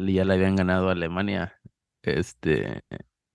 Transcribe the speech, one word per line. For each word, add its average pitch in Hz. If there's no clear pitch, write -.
ya 95
le 95
habían 95
ganado 92
a -
Alemania, 90
este, -